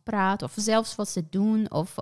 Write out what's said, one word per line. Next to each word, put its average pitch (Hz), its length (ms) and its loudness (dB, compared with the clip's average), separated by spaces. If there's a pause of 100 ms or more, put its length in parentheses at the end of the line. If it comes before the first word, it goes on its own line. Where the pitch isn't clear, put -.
praat 196 380 0
of - 140 -6
zelfs 220 400 0
wat 208 140 -4
ze 175 200 -4
doen 214 420 2
of 165 300 -2